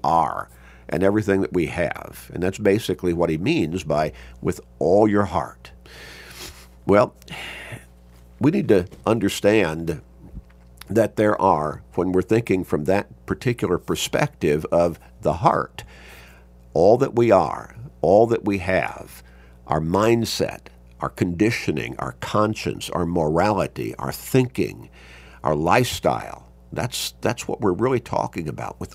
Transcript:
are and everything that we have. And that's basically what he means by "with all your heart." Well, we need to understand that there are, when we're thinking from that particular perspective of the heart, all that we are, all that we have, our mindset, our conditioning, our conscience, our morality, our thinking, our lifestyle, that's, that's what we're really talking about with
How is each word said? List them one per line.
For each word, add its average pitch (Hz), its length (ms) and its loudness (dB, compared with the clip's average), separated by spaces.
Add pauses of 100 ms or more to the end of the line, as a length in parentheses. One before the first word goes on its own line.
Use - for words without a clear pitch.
are 80 440 0 (400)
and 82 140 -2
everything 98 380 2
that - 120 -4
we 85 140 0
have. - 640 -6
And - 80 -6
that's 92 180 -2
basically 98 540 0
what 82 180 2
he 80 60 0
means 90 460 -2
by 76 300 -2 (280)
"with - 200 -4 (180)
all 101 300 4
your 101 160 2
heart." 82 480 -6 (1120)
Well, - 300 4 (1200)
we 151 140 4
need 131 160 -2
to 92 180 4 (180)
understand 95 1000 0 (840)
that 104 280 0
there 107 260 2
are, 76 400 2 (120)
when 90 180 0
we're 92 100 4
thinking 107 400 0
from 76 220 -4
that 95 420 -2
particular 98 500 -2
perspective - 960 -2
of 85 300 2 (220)
the 73 100 0
heart, - 500 -2 (920)
all 98 240 8
that 127 180 0
we 117 160 4
are, 67 420 2 (280)
all 104 260 6
that 113 160 -2
we 101 140 0
have, 87 680 -4 (440)
our 78 120 0
mindset, 104 840 0 (340)
our 69 80 -4
conditioning, 87 880 -2
our 65 160 -8
conscience, - 760 -2
our 87 160 -2
morality, 85 880 0
our 67 180 -8
thinking, 80 800 -2 (540)
our 76 100 2
lifestyle, 80 960 0 (200)
that's, - 480 -6
that's - 260 -4
what - 140 -6
we're 98 120 0
really 117 280 0
talking - 480 -6
about - 320 -10
with - 140 -12